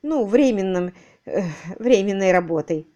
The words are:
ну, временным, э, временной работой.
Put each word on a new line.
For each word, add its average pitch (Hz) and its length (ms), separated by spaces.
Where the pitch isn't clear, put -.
ну, 294 220
временным, 196 680
э, - 180
временной 196 540
работой. 165 640